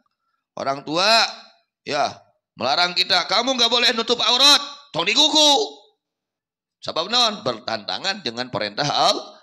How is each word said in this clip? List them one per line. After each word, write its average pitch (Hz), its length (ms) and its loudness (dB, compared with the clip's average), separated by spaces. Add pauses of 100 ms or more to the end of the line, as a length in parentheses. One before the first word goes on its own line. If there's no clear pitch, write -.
(580)
Orang 139 240 -4
tua, 165 240 -2 (800)
ya, 127 320 -2 (400)
melarang 170 380 0
kita, 180 340 0
"Kamu 233 240 0
nggak 233 160 0
boleh 240 240 2
nutup 233 300 -2
aurat." 254 380 4 (280)
Tong 165 160 -2
digugu. 294 460 4 (1300)
Sabab 165 300 -4
naon? 226 340 0
Bertentangan 117 800 -6
dengan 120 240 -6
perintah 107 400 -4
Al-, 147 360 2 (160)